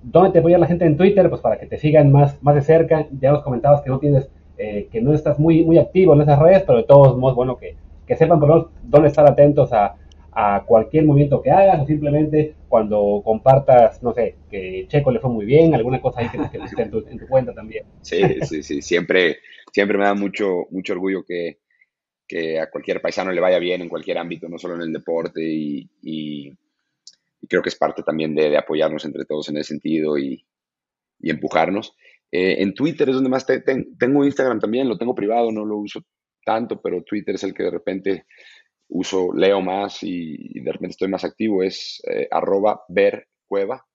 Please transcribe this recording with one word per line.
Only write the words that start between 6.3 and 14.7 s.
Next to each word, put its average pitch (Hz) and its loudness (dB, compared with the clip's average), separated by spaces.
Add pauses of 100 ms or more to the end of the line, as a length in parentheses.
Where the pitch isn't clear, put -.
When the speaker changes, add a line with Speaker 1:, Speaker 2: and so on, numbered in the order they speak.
Speaker 1:
redes, 185 6
pero 123 4
de 113 0
todos 131 8
modos, 127 0
bueno, 123 -2
que, - -16 (280)
que - -2
sepan 160 4
por 143 4
lo 160 6
menos 165 0 (120)
dónde 147 4
estar 143 4
atentos 143 4
a, 101 0 (360)
a 101 0
cualquier 117 2
movimiento 139 2
que 131 0
hagas, 185 4
o 135 -2
simplemente 151 -2 (120)
cuando 104 0
compartas, 123 2
no 120 -4
sé, 110 -4 (140)
que 92 -10